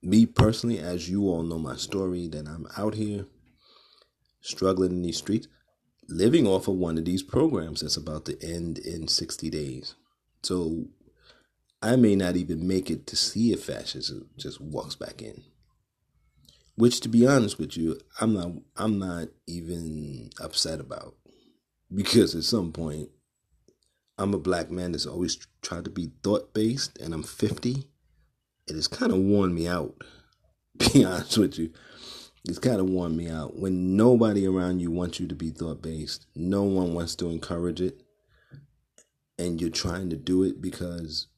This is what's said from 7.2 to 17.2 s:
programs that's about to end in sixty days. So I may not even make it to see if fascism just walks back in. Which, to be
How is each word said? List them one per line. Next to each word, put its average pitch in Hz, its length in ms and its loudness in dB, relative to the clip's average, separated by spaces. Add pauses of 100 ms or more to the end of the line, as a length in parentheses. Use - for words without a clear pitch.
programs 104 580 0
that's 76 160 -4
about 78 280 -8
to - 160 -8
end 85 360 -6
in 82 300 -10
sixty - 420 -4
days. 71 460 -8 (480)
So 82 440 -2 (960)
I 113 140 2
may 113 200 8
not 90 200 2
even 85 320 -2
make 92 220 0
it 78 180 -6
to - 80 -8
see 110 380 2
if - 120 -4
fascism - 720 -8
just - 220 -12
walks - 360 -8
back - 260 -14
in. 55 220 -16 (1300)
Which, 120 260 6
to 117 80 -4
be 117 180 8